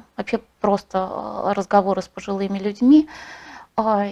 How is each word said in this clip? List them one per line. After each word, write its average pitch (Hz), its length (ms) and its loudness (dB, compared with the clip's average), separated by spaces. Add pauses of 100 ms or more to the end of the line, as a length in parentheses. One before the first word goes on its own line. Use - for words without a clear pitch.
(160)
вообще 220 240 -4 (220)
просто, 190 480 0
а, 185 440 -4
разговоры 190 480 0
с - 60 -10
пожилыми 196 520 -6
людьми. 247 480 4 (680)
А, 214 360 0